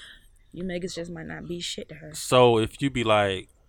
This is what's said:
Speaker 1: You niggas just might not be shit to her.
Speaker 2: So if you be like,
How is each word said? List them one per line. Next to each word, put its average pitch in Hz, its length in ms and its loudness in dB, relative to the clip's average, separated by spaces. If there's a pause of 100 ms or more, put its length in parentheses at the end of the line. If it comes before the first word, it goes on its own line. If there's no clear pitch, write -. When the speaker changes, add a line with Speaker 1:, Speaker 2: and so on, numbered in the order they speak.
(520)
Speaker 1:
You 170 120 -12
niggas 180 320 -6
just 170 160 -10
might 165 160 -12
not 156 200 -12
be 175 120 -8
shit - 300 -10
to 151 60 -18
her. 151 200 -18
Speaker 2:
So 123 420 6
if 110 240 -2
you 139 80 0
be 127 140 -2
like, 101 460 2 (200)